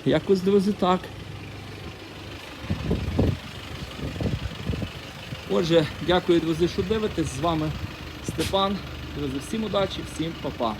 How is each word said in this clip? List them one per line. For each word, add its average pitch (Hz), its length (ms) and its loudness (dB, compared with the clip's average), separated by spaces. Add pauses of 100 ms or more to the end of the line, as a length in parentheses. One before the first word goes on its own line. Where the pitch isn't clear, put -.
Якось, 156 360 4
друзі, 196 320 6
так. 185 280 4 (4000)
Отже, 165 360 6 (200)
дякую, 175 340 6
друзі, 160 280 2
що 196 140 0
дивитесь. 190 540 0
З 135 40 -4
вами 160 300 2 (580)
Степан. 196 480 2 (420)
Друзі, 139 160 -2 (120)
всім 220 180 -2
удачі, 196 360 0 (140)
всім 160 180 -2 (100)
па-па. 117 380 -2